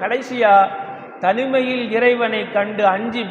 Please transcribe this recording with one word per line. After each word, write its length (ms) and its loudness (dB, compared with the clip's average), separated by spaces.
கடைசியா, 680 4
தனிமையில் 720 0
இறைவனை 600 0
கண்டு 340 0
அஞ்சி 460 0